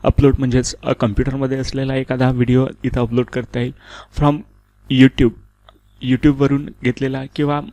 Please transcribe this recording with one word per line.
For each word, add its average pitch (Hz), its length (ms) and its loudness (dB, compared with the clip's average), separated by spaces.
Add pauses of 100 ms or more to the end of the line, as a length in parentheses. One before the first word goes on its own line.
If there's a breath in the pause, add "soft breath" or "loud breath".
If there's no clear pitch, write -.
अपलोड 135 360 4
म्हणजेच, 127 440 -2
अ, 127 100 -2
कम्प्युटरमध्ये 131 640 -2
असलेला 135 380 -4
एखादा 131 360 0
व्हिडिओ 123 360 2 (160)
इथं 127 180 -2
अपलोड 120 240 0
करता 123 340 -8
येईल. 123 140 -6 (440 loud breath)
From 147 180 2 (560)
YouTube, 131 400 4 (720)
YouTube-वरून 139 680 0 (140)
घेतलेला 131 420 -4
किंवा 147 360 -4 (120)